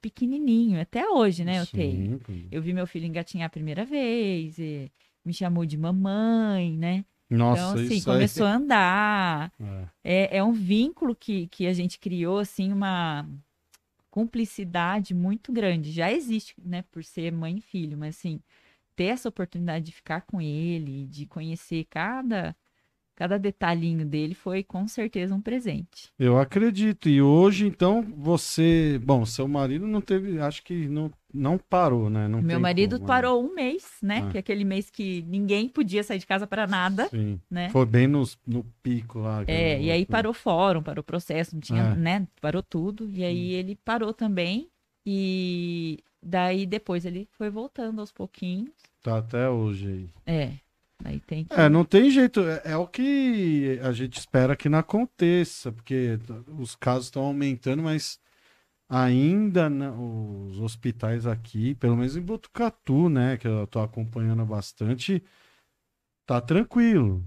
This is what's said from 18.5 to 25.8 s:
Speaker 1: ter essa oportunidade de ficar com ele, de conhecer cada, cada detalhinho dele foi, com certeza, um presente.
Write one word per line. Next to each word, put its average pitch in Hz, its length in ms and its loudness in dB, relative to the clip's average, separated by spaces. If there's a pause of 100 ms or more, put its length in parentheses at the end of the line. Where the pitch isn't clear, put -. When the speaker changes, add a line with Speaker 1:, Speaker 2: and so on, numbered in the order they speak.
Speaker 1:
ter 180 100 0
essa 240 240 -2
oportunidade 175 560 -4
de 165 60 -16
ficar 165 300 -8
com 185 200 -6
ele, 151 640 -4
de 147 220 -12
conhecer 160 640 -8
cada, 202 680 -4 (600)
cada 180 220 -2
detalhinho 170 680 0
dele 151 280 -2
foi, 190 300 -6
com 196 240 -6
certeza, 196 480 -4
um 202 60 -2
presente. 220 760 -6